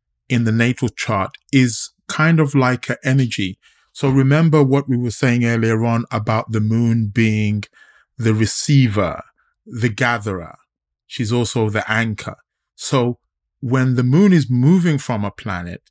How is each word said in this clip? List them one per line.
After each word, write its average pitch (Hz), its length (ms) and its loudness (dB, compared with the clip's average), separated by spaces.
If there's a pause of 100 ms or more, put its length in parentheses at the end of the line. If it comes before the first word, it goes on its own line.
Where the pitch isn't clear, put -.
(300)
in 123 160 0
the 113 60 2
natal 117 380 0
chart 98 460 -6 (160)
is 127 400 0 (160)
kind 160 320 2
of 143 160 0
like 127 340 0
an 123 140 -6
energy. 123 560 -2 (340)
So 139 160 -2
remember 147 540 4
what 135 260 0
we 127 80 0
were 120 140 -2
saying 120 340 0
earlier 113 400 0
on 117 260 -2
about 110 400 -2
the 110 80 -2
moon 113 540 0
being 107 500 0 (540)
the 113 160 0
receiver, 107 880 0 (440)
the 123 240 -4
gatherer. 104 680 -4 (500)
She's 113 240 -6
also 117 380 0
the 104 220 -4
anchor. 110 460 -4 (380)
So 120 440 -2 (400)
when 131 360 0
the 127 80 2
moon 165 280 4
is 151 180 4
moving 151 480 2
from 110 280 -6
a 98 60 -6
planet, 90 600 -10